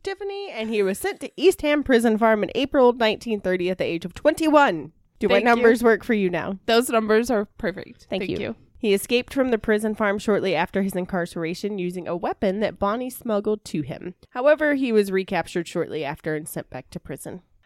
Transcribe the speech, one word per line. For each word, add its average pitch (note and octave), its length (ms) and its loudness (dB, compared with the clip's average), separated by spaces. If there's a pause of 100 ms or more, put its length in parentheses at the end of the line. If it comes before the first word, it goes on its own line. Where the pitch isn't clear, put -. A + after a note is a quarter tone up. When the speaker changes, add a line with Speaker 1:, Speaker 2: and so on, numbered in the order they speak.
Speaker 1:
Tiffany. G4 480 -10
And A3 200 -8
he G#3+ 120 0
was G3 160 -2
sent F#4 220 -6
to C4 160 -12
East E4+ 260 2
Ham D4 220 2
Prison A#3 340 4
Farm A3 240 4
in - 120 -2
April C4 380 4
nineteen A3 480 -2
thirty F#3 300 -2
at F#3 80 -4
the D#3+ 60 -2
age E3 200 -4
of F3+ 100 -10
twenty-one. C#4+ 760 2 (260)
Do G#3 100 0
my A#3+ 80 4
Speaker 2:
Thank A#3 60 4
you. A3+ 80 0
Speaker 1:
numbers A#3 340 6
work A3+ 200 4
for A#3+ 100 0
you G3 140 2
now? F3 380 -4
Speaker 2:
Those A#3 240 4
numbers A3 400 2
are G#3 140 0
perfect. - 680 -10
Speaker 1:
Thank F#3+ 120 -4
Speaker 2:
Thank F3+ 100 -6
Speaker 1:
you. F#3 60 -4
Speaker 2:
you. - 180 -6 (220)
Speaker 1:
He G#3 140 2
escaped A#3+ 400 0
from C4 180 0
the A3+ 80 2
prison G#3+ 360 0
farm G#3 240 0
shortly F#3+ 360 0
after F#3 280 -2
his G3 120 -4
incarceration F3+ 840 -6
using F3+ 280 -6
a F3 100 -4
weapon G3+ 440 -2
that F#3+ 180 -4
Bonnie B3 300 -4
smuggled G#3+ 580 -4
to E3 160 -6
him. D3 320 -12 (160)
However, D4 440 2
he C4 180 -2
was G#3 180 4
recaptured F#3 560 -2
shortly D#3 380 -6
after D#3 300 -6
and D3+ 120 -8
sent - 240 -12
back - 200 -14
to - 100 -14
prison. - 400 -14 (260)